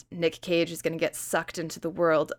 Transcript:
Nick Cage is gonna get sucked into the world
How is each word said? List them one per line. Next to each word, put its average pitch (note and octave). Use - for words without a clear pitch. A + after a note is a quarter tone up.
Nick E3+
Cage E3+
is D#3+
gonna E3
get D#3+
sucked -
into D#3+
the E3
world D#3